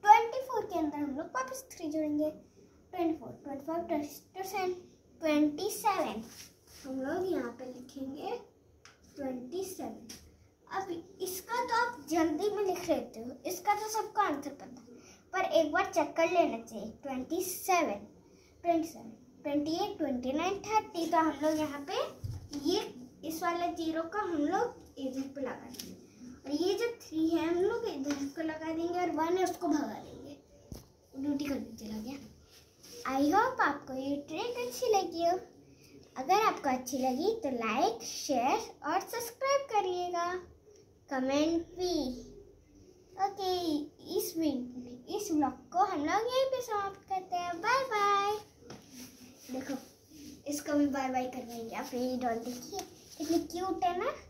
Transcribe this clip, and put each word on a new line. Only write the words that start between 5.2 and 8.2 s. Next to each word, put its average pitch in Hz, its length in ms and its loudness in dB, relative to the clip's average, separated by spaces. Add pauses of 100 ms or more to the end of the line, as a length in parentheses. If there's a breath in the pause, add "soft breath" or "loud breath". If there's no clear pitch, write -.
ट्वेंटी 302 500 4
सेवन। 277 520 0 (600)
हम 262 180 -6
लोग 359 300 0
यहाँ 254 280 0
पे 262 80 -10
लिखेंगे 269 720 -8 (760)